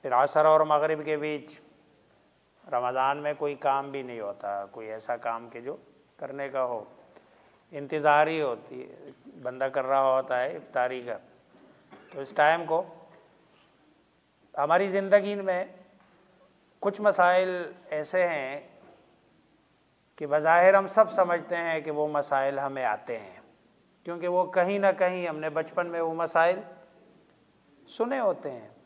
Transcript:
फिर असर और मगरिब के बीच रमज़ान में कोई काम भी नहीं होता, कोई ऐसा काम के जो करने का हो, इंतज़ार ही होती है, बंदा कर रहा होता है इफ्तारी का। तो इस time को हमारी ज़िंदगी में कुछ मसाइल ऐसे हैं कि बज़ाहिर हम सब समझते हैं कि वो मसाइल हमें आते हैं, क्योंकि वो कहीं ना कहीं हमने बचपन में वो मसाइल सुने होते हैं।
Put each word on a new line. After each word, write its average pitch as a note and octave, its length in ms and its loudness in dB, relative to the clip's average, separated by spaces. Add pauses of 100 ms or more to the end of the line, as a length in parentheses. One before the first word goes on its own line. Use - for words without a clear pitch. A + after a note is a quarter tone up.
फिर C3 100 -2
असर D3 340 4
और D#3 200 6
मगरिब D#3 360 2
के D3+ 140 -4
बीच D3 420 -8 (1040)
रमज़ान C3 540 -2
में D3 180 -4
कोई D3 220 -4
काम C#3 340 -2
भी C#3 120 -8
नहीं B2 180 -12
होता, G2+ 440 -8
कोई A2 220 -16
ऐसा A2 320 -8
काम A#2 300 -8
के A#2 120 -16
जो C3+ 180 -12 (400)
करने C#3 300 -10
का C3 140 -4
हो, A#2 240 -6 (840)
इंतज़ार D3 560 2
ही D#3+ 120 -2
होती B2+ 420 -6
है, C3 320 -20 (300)
बंदा B2+ 260 -4
कर C3+ 160 -2
रहा C3+ 240 2
होता C3 280 0
है C3+ 180 -2
इफ्तारी B2+ 480 -4
का। A2+ 160 -8 (920)
तो C#3 100 -12
इस C3+ 140 -10
time D#3 300 4
को E3 200 -2 (1700)
हमारी E3 320 2
ज़िंदगी G3 480 2
में F#3+ 380 -4 (1080)
कुछ G3 200 -2
मसाइल F#3 480 4 (420)
ऐसे D#3 320 -2
हैं C#3+ 460 -4 (1500)
कि D3+ 80 -8
बज़ाहिर E3 500 6
हम G3 140 4
सब A3 220 6
समझते F3 460 0
हैं E3 260 -2
कि D#3 80 -6
वो D3+ 180 -2
मसाइल C#3 500 0
हमें C3+ 240 -4
आते A2+ 320 -4
हैं, G2 260 -16 (640)
क्योंकि E3+ 220 -6
वो F3+ 220 2
कहीं F#3+ 300 2
ना G3 140 4
कहीं F3+ 340 -2
हमने D#3 240 -6
बचपन D#3+ 360 -4
में E3+ 140 -6
वो E3 120 -2
मसाइल E3+ 480 2 (1300)
सुने B3 300 -4
होते F#3 300 -2
हैं। A#2 220 -14 (140)